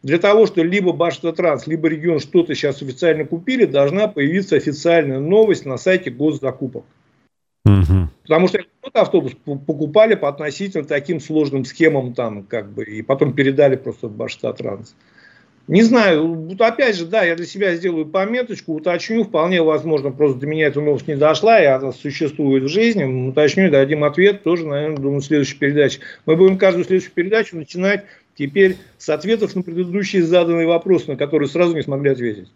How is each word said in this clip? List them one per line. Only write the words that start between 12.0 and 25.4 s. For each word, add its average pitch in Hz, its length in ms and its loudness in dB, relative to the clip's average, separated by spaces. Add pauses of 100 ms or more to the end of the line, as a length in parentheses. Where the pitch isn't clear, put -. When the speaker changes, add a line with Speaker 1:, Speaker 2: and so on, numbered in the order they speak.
Speaker 1:
там, 107 300 -6
как 101 280 -8
бы, 110 140 -10
и 107 160 -12
потом 139 320 0
передали 139 420 2
просто 120 320 -12
в 107 80 -12
Башавтотранс. 110 800 -10 (720)
Не 202 160 4
знаю, 190 500 2
вот 170 280 -6
опять 233 340 2
же, 170 100 -6
да, 196 180 0
я 170 120 0
для 175 100 -8
себя 190 300 -2
сделаю 165 300 -4
пометочку, 196 680 -4
уточню, 180 520 -2
вполне 170 360 0
возможно, 156 480 0
просто 135 300 0
до 143 80 -6
меня 156 200 0
эта 139 120 -2
новость 147 280 -2
не 156 80 -4
дошла, 160 460 4
и 160 40 6
она 135 260 2
существует 139 720 -2
в 139 60 -4
жизни, 208 340 0
мы 131 260 -4
уточню 151 380 2
и - 20 4
дадим 147 360 2
ответ 190 380 2
тоже, 165 220 0
наверное, 151 320 -4
думаю, 139 240 -2
в 139 40 -10
следующей 147 320 0